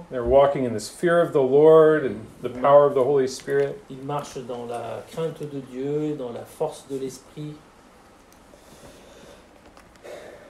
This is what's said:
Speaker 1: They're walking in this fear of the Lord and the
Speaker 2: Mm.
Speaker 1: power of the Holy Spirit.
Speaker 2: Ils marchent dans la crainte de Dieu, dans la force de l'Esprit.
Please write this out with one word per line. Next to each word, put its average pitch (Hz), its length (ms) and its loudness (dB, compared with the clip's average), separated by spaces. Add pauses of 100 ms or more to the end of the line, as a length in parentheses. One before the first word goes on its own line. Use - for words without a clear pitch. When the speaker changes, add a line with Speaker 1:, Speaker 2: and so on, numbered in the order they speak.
Speaker 1:
They're 123 160 -6
walking 139 400 4
in 117 80 -4
this 104 160 -10
fear 170 320 0
of 143 120 -2
the 143 100 2
Lord 156 640 6
and 104 100 -6 (260)
the 120 140 -10
Speaker 2:
Mm. 127 60 -12
Speaker 1:
power 143 260 6
of 127 80 -2
the 131 100 2
Holy 135 220 0
Spirit. 139 480 -4 (160)
Speaker 2:
Ils 135 120 -16
marchent 143 340 -10 (100)
dans 120 180 -12
la 117 460 -12
crainte 160 300 -8
de 139 180 -12
Dieu, 143 580 -6
dans 123 140 -10
la 117 140 -14
force - 440 -10
de 135 80 -8
l'Esprit. 147 560 -14 (3000)